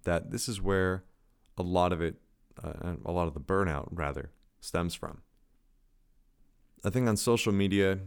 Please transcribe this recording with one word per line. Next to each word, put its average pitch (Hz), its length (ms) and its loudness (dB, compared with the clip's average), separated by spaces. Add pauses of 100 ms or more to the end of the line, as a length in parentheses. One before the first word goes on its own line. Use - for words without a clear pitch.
that 85 300 -2
this - 160 -6
is 95 120 -6
where 92 440 2 (520)
a 90 60 -4
lot 90 300 2
of 82 80 0
it, 82 160 0 (440)
uh, 85 340 -8 (100)
a 85 80 -4
lot 87 160 2
of 76 60 -6
the 76 60 -8
burnout, 90 520 0
rather, 73 400 -6 (280)
stems 87 360 -2
from. - 260 -12 (1600)
I 104 60 2
think 123 160 2
on 107 100 4
social 117 360 2
media, 98 540 4